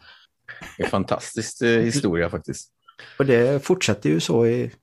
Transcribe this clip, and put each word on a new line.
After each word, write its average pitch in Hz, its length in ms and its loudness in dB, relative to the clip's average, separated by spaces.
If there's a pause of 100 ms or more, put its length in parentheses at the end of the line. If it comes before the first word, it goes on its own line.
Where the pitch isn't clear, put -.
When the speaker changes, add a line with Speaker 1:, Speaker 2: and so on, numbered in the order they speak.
(760)
Speaker 1:
Det - 60 -6
är - 20 -2
en - 60 -4
fantastisk, - 680 -4
eh, 117 200 4
historia 101 480 0
faktiskt. 82 400 -10 (500)
Speaker 2:
Och 139 60 0
det 135 400 2
fortsatte 147 440 0
ju 160 100 2
så 147 260 2
i, 120 260 0 (120)